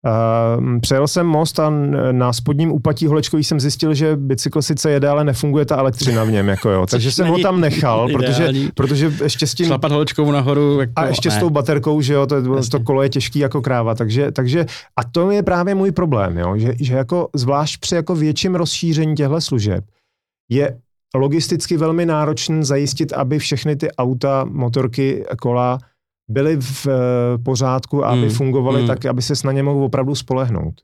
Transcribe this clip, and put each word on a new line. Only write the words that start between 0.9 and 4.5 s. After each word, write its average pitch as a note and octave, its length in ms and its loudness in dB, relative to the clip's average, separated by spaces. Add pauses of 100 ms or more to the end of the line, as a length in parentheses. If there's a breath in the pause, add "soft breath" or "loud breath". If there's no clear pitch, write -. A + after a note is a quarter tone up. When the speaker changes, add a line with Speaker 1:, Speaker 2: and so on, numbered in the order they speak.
Speaker 1:
jsem F3 200 0
most D#3+ 320 0
a D#3 80 2
n-, C#3+ 460 0
na B2 200 2
spodním C#3+ 380 0
úpatí D3+ 360 0
Holečkový D3+ 360 2
jsem D#3 160 0
zjistil, D3 340 0
že D#3 220 2
bicykl C#3 460 -2